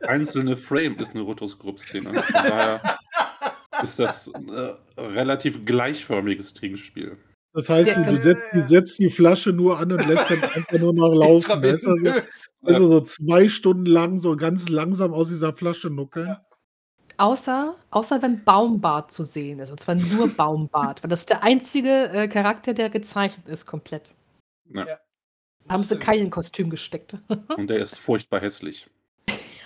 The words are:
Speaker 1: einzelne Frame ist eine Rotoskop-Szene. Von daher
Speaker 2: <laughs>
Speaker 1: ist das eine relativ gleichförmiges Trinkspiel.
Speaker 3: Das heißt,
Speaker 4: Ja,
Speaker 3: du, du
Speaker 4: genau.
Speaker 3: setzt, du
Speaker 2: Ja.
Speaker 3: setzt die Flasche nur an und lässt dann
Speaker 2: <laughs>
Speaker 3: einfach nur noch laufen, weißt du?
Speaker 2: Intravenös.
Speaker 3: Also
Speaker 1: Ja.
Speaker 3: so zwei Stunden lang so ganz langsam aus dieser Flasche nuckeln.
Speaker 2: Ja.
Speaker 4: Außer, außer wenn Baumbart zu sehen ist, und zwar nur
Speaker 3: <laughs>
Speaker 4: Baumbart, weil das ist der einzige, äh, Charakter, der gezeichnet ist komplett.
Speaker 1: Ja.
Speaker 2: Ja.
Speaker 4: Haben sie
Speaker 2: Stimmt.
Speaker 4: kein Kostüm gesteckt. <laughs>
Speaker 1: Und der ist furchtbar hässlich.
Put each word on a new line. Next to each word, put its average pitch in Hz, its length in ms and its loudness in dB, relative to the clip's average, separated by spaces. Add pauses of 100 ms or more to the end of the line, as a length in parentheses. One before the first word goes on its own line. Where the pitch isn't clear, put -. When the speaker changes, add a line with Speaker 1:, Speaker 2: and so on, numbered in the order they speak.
Speaker 1:
einzelne 135 480 -2
Frame 139 400 -4
ist 101 140 -10
eine 110 120 -10
Rotoskop-Szene. 98 920 -10
Von - 180 -2
daher - 500 0
Speaker 2:
<laughs> - 1000 -6
Speaker 1:
ist - 160 -8
das - 360 -4
eine - 440 -10 (180)
relativ 127 720 -4
gleichförmiges 113 880 -4
Trinkspiel. 95 640 -12 (340)
Speaker 3:
Das 156 160 -6
heißt, 170 220 4
Speaker 4:
Ja, 202 60 2
Speaker 3:
du, 180 40 2
du 156 120 0
Speaker 4:
genau. 135 100 2
Speaker 3:
setzt, 175 300 4
du 180 60 2
Speaker 2:
Ja. 139 80 2
Speaker 3:
setzt 180 320 4
die 190 120 4
Flasche 180 420 4
nur 175 260 2
an 175 140 -2
und 165 140 0
lässt 165 240 2
dann 156 100 0
Speaker 2:
<laughs> - 140 -2
Speaker 3:
einfach 165 240 0
nur 170 160 2
noch 165 180 4
laufen, 160 500 6
weißt 143 240 2
du? 190 40 4
Speaker 2:
Intravenös. 175 600 -2 (120)
Speaker 3:
Also 180 220 4
Speaker 1:
Ja. 165 80 6
Speaker 3:
so 156 100 6
zwei 170 460 4
Stunden 185 380 0
lang 170 320 4
so 165 180 0
ganz 170 340 -4
langsam 175 420 -2
aus 165 160 -2
dieser 160 260 -4
Flasche 170 360 -6
nuckeln. 143 380 -8
Speaker 2:
Ja. 190 140 -12 (760)
Speaker 4:
Außer, 262 560 0 (160)
außer 226 300 0
wenn 240 240 -2
Baumbart 196 640 2
zu 165 140 -8
sehen 143 360 -6
ist, 135 100 -14
und 147 100 -14
zwar 175 140 -2
nur 180 340 2
Speaker 3:
<laughs> - 80 -6
Speaker 4:
Baumbart, 151 640 -2
weil 165 60 -8
das 170 120 0
ist - 100 0
der - 120 0
einzige, 262 680 2
äh, 208 180 -2
Charakter, 214 460 -2
der 220 160 -2
gezeichnet 202 580 -4
ist 156 160 -8
komplett. - 500 -14 (540)
Speaker 1:
Ja. 98 180 -8
Speaker 2:
Ja. 156 120 -12 (720)
Speaker 4:
Haben 190 140 -2
sie 202 140 -4
Speaker 2:
Stimmt. - 60 -8
Speaker 4:
kein 208 280 0
Kostüm 170 380 -6
gesteckt. - 480 -12 (120)
<laughs> 226 280 -6
Speaker 1:
Und 302 120 -6
der 110 100 -2
ist 101 200 -8
furchtbar 107 440 -4
hässlich. - 460 -12 (760)